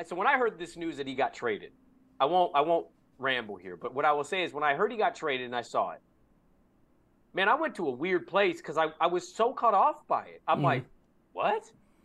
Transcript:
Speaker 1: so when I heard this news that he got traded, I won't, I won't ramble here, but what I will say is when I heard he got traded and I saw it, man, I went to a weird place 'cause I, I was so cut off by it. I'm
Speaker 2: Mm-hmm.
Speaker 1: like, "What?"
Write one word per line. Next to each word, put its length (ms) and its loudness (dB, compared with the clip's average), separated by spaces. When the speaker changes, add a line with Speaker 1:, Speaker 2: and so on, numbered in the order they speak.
Speaker 1:
so 120 -8
when 100 0
I 100 4
heard 220 0
this 180 -10
news 200 -6
that 100 -6
he 80 -6
got 180 0
traded, 380 -4
I 60 4
won't, 300 4
I 80 4
won't 240 2
ramble 380 -2
here, 200 -12
but 180 -10
what 100 -2
I 80 6
will 120 0
say 180 -2
is 100 -4
when 120 -4
I 100 4
heard 160 0
he 80 -10
got 160 0
traded 320 -4
and 80 -8
I 80 -2
saw 300 -2
it, 80 -14
man, 160 2
I 60 6
went 220 -2
to 100 -2
a 40 0
weird 360 -2
place 340 2
'cause 160 -6
I, 100 4
I 60 2
was 260 0
so 200 2
cut 200 2
off 360 2
by 160 -2
it. 240 -20
I'm 80 4
Speaker 2:
Mm-hmm. 80 -2
Speaker 1:
like, 200 2
"What?" 380 -2